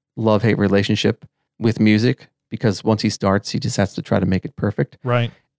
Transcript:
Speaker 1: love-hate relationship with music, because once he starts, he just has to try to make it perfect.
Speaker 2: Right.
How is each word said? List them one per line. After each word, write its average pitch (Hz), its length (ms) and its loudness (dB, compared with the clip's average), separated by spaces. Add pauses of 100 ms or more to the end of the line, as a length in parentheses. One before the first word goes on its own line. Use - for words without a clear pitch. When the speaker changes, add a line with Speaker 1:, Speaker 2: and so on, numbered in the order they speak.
(160)
Speaker 1:
love-hate 110 420 2
relationship 101 680 0 (340)
with 113 220 0
music, 107 480 2 (220)
because 113 340 -4
once 107 180 0
he 110 60 0
starts, 101 420 0
he - 80 -4
just - 200 -4
has 98 160 0
to - 80 -8
try 101 180 -2
to 95 60 0
make 95 180 0
it - 120 -14
perfect. - 460 -6
Speaker 2:
Right. 120 280 0 (280)